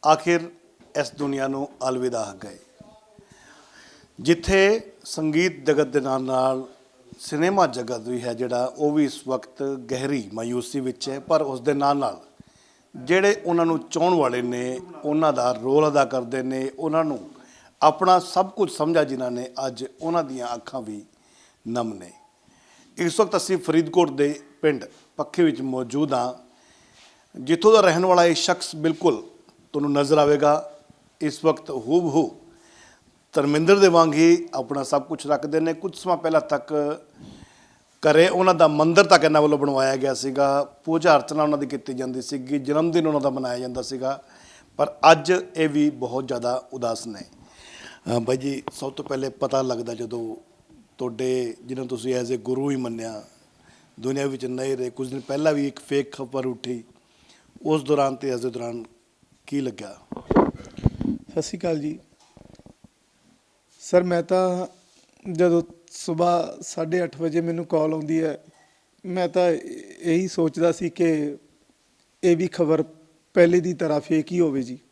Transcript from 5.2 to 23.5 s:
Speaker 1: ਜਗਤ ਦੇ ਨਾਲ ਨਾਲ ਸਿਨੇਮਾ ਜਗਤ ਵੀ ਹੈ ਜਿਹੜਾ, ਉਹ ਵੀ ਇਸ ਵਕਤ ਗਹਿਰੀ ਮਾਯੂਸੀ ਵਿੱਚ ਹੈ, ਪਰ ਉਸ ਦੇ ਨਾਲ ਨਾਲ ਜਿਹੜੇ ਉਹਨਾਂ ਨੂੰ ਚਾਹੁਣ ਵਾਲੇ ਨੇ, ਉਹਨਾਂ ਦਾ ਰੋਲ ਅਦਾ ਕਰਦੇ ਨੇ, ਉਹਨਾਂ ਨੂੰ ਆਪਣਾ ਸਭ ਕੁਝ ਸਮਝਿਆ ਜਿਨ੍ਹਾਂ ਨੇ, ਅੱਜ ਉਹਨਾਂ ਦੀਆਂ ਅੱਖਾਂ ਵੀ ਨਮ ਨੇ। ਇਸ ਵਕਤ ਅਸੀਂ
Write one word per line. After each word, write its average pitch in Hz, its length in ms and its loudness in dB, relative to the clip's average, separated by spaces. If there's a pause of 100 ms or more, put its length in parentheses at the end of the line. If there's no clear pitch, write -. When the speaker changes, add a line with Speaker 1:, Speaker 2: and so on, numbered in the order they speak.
Speaker 1:
ਜਗਤ 147 200 2
ਦੇ 135 140 0
ਨਾਲ 131 220 -4
ਨਾਲ 131 440 -2 (540)
ਸਿਨੇਮਾ 175 460 0
ਜਗਤ 120 420 -8
ਵੀ 123 140 -4
ਹੈ 120 120 -6
ਜਿਹੜਾ, 123 420 -4
ਉਹ 147 160 0
ਵੀ 151 120 4
ਇਸ 127 240 -6
ਵਕਤ 131 340 -6
ਗਹਿਰੀ 131 720 -6
ਮਾਯੂਸੀ 120 460 -6
ਵਿੱਚ 127 280 -6
ਹੈ, 139 120 -8
ਪਰ 156 220 0
ਉਸ 135 180 -6
ਦੇ 139 140 0
ਨਾਲ 143 240 2
ਨਾਲ 120 220 -4 (760)
ਜਿਹੜੇ 190 480 2
ਉਹਨਾਂ 170 220 2
ਨੂੰ 165 120 0
ਚਾਹੁਣ 175 360 0
ਵਾਲੇ 123 280 0
ਨੇ, 123 380 -4 (240)
ਉਹਨਾਂ 151 280 2
ਦਾ 123 200 0
ਰੋਲ 135 360 2
ਅਦਾ 143 160 4
ਕਰਦੇ 127 380 -4
ਨੇ, 131 360 -6
ਉਹਨਾਂ 160 260 -2
ਨੂੰ 143 260 -6 (520)
ਆਪਣਾ 185 360 4
ਸਭ 185 320 -2
ਕੁਝ 196 200 -2
ਸਮਝਿਆ 156 340 0
ਜਿਨ੍ਹਾਂ 131 260 -4
ਨੇ, 123 200 -8 (160)
ਅੱਜ 123 180 -8 (160)
ਉਹਨਾਂ 165 240 -2
ਦੀਆਂ 123 300 -8
ਅੱਖਾਂ 117 280 -12
ਵੀ 107 220 -12 (640)
ਨਮ 113 260 -4
ਨੇ। 90 180 -18 (840)
ਇਸ 170 220 -2
ਵਕਤ 196 160 2
ਅਸੀਂ 185 220 0